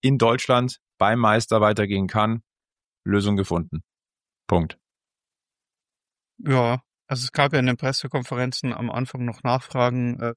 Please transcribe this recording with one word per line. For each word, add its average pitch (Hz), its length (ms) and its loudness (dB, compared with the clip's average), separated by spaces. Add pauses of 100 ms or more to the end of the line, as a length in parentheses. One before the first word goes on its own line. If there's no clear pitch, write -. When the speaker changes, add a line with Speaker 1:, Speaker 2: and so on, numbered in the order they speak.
Speaker 1:
in 131 180 2
Deutschland 123 580 2 (220)
beim 107 200 2
Meister 110 420 2
weitergehen 101 460 2
kann. 110 340 0 (640)
Lösung 101 340 0
gefunden. 87 440 -4 (640)
Punkt. 85 300 0 (1600)
Speaker 2:
Ja, 127 440 0 (260)
also 127 160 -6
es 135 80 -8
gab 143 220 0
ja 143 60 2
in 127 60 2
den 127 120 0
Pressekonferenzen 127 960 -4
am 117 180 -6
Anfang 123 340 -6
noch 117 180 -8
Nachfragen, 123 760 -2
äh, 117 180 -6